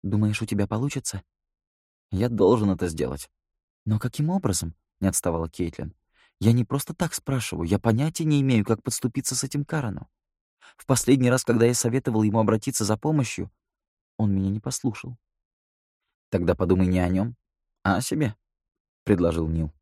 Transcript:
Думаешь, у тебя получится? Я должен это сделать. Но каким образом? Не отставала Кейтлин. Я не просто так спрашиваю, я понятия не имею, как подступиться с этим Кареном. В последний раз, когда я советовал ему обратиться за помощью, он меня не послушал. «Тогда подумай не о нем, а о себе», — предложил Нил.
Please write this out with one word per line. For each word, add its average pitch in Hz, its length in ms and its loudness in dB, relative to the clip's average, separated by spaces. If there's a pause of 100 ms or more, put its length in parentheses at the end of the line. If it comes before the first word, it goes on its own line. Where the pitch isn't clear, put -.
Думаешь, 107 380 0
у 113 40 -4
тебя 101 220 -2
получится? 120 560 -6 (880)
Я 104 180 0
должен 104 400 4
это 92 180 -2
сделать. 71 420 -6 (560)
Но 107 140 0
каким 147 300 -4
образом? 101 460 -2 (240)
Не 98 80 0
отставала 82 420 -2
Кейтлин. 82 440 -8 (460)
Я 110 120 4
не 120 140 2
просто 143 280 -6
так 165 200 -2
спрашиваю, 113 540 -4
я 101 120 2
понятия 139 460 0
не 147 160 4
имею, 123 240 4
как 110 180 0
подступиться 127 520 -4
с - 80 -4
этим 143 220 -4
Кареном. 131 420 -6 (680)
В - 80 -20
последний 127 440 4
раз, 127 140 2
когда 117 220 4
я 123 80 4
советовал 117 500 0
ему 107 160 2
обратиться 110 460 0
за 107 120 0
помощью, 143 540 -2 (680)
он 104 160 0
меня 95 160 0
не 104 100 -4
послушал. 127 580 -6 (1120)
«Тогда 87 260 0
подумай 92 320 2
не 92 120 2
о 90 100 0
нем, 104 260 -2 (480)
а 98 140 2
о 117 40 -2
себе», — 151 340 -2 (680)
предложил 85 440 2
Нил. 80 340 -4